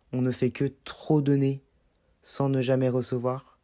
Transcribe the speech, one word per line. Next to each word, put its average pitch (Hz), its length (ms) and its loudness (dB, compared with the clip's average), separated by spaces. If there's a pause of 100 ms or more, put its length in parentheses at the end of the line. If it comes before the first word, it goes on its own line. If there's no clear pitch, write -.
(120)
on 127 80 -2
ne 127 100 2
fait 123 200 0
que 139 140 -4 (200)
trop - 380 0
donner 139 400 2 (600)
sans - 260 -2
ne 135 120 0
jamais 131 280 2
recevoir, 127 760 -4